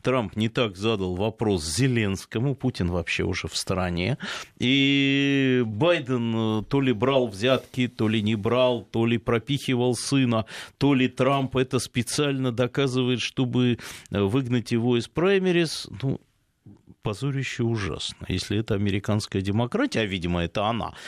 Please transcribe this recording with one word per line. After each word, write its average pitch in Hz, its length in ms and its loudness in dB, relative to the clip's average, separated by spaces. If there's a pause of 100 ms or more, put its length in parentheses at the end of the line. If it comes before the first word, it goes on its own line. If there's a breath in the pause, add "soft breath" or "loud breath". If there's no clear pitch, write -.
Трамп 127 340 0
не 107 140 0
так 113 260 -2
задал 95 400 -2
вопрос 101 500 0
Зеленскому, 117 920 0
Путин 110 340 -2
вообще 87 340 -2
уже 90 240 -4
в - 80 -10
стороне, 92 600 -2 (400 loud breath)
и 139 1080 2
Байден, 113 960 0
э, - 20 -6
то 139 180 0
ли 131 120 2
брал 123 340 2
взятки, 120 600 0
то 117 200 0
ли 107 160 0
не 110 120 2
брал, 117 460 2
то 113 240 0
ли 117 140 2
пропихивал 123 760 0
сына, 120 500 2 (320 loud breath)
то 139 180 4
ли 127 120 4
Трамп 135 500 0
это 131 220 0
специально 131 720 -2
доказывает, 123 720 0
чтобы, 123 560 2 (320 loud breath)
э, 101 100 0
выгнать 117 520 0
его 120 260 2
из 113 100 -2
праймериз. 180 800 0 (140)
Ну, 135 180 -2 (840)
позорище 127 640 -4
ужасно. 110 640 -4
Если 92 320 -2
это 113 140 -2
американская 101 680 0
демократия, 120 600 0
а, 110 40 0
видимо, 87 380 0
это 101 220 -2
она, 101 280 -2 (140 loud breath)